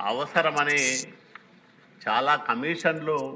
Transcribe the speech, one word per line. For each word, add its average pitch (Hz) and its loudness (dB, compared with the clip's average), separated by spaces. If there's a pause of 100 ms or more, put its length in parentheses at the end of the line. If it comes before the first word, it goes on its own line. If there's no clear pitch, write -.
(120)
అవసరమని 147 2 (1200)
చాలా 127 2 (160)
కమిషన్లు 156 0 (180)